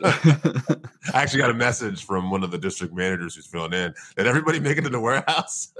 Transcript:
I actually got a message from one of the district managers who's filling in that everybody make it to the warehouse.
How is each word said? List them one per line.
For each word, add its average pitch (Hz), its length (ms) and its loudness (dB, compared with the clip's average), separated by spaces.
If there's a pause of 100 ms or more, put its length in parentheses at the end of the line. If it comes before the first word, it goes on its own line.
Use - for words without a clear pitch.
(1120)
I 139 80 4
actually 139 180 0
got 127 100 4
a 113 60 2
message 117 500 -2
from 92 260 -2
one 98 120 0
of 87 80 -4
the 87 60 -6
district 90 360 -6
managers 90 420 -2
who's 78 120 -20
filling 85 260 -6
in 90 200 -2 (220)
that 101 120 2
everybody 156 320 2
make 143 180 0
it 156 60 -2
to 143 60 -2
the 123 100 -4
warehouse. 135 800 -2